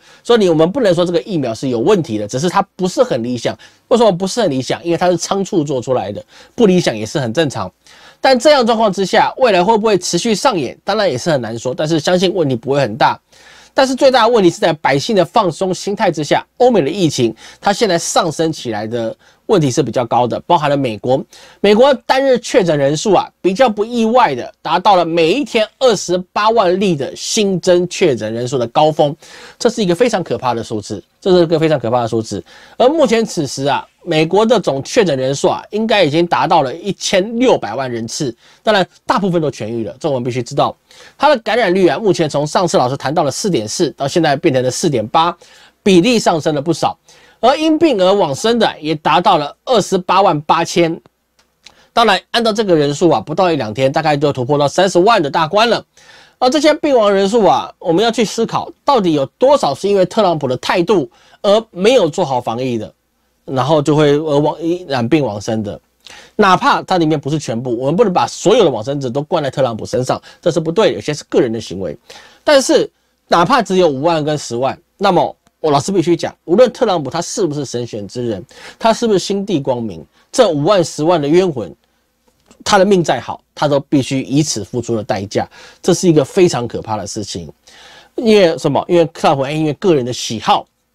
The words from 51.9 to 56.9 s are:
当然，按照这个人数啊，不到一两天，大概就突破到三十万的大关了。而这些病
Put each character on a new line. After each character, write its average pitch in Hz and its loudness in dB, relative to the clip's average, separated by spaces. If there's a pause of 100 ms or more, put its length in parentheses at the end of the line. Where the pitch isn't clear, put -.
当 233 2
然， 190 2 (120)
按 233 -2
照 220 0
这 214 -2
个 180 4
人 143 2
数 165 2
啊， 120 2
不 147 -10
到 185 0
一 165 0
两 110 -4
天， 131 0
大 156 -2
概 151 2
就 143 0
突 127 -4
破 143 0
到 143 2
三 185 2
十 175 2
万 208 4
的 143 -2
大 165 0
关 214 2
了。 180 0 (560)
而 254 2
这 302 0
些 302 4
病 302 0